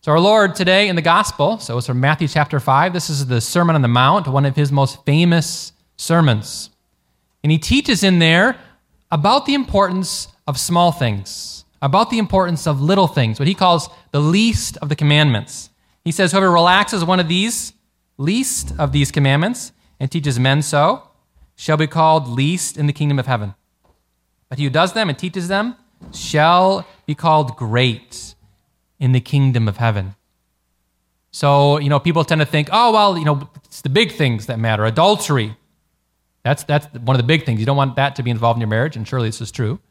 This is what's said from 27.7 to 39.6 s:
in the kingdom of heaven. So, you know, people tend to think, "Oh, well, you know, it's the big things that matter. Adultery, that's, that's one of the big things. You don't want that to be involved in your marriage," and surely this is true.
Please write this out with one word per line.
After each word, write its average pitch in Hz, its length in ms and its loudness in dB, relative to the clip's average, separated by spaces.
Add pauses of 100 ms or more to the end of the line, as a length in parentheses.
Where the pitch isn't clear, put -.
in 127 140 0
the 127 80 2
kingdom 127 480 0
of 98 80 -6
heaven. 101 380 -2 (1160)
So, 143 480 2
you 143 100 -2
know, 143 100 2
people 165 260 0
tend 156 160 0
to 147 60 2
think, 151 240 -2
"Oh, 226 220 2
well, 202 260 2
you 156 60 -6
know, 143 240 -2 (160)
it's - 180 -20
the 147 60 -4
big 214 240 2
things 117 340 -2
that 117 120 -6
matter. 110 260 0
Adultery, 127 720 0 (880)
that's, 135 200 -2
that's 147 300 -2
one 123 220 0
of - 20 4
the 117 80 2
big 156 180 2
things. 113 140 -2
You 110 80 -2
don't 139 100 0
want 135 200 0
that 135 200 -2
to 135 60 -6
be 120 80 -2
involved 117 280 0
in - 20 -4
your 113 80 -4
marriage," 120 280 -2
and 110 100 -8
surely 120 220 -4
this 107 120 -8
is 110 100 -10
true. 123 300 -6 (100)